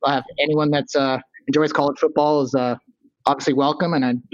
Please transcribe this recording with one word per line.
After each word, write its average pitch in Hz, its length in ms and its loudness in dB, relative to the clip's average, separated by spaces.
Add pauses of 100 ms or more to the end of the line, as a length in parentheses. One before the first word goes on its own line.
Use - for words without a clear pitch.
have 135 200 0 (140)
anyone 151 320 0
that's, 143 260 -2
uh, 135 220 0 (280)
enjoys 151 260 0
college 143 260 0
football 147 440 2
is, 127 120 -2
uh, 123 200 0 (520)
obviously 139 260 0
welcome, 151 400 0
and 143 100 2
I'd 123 180 -2 (140)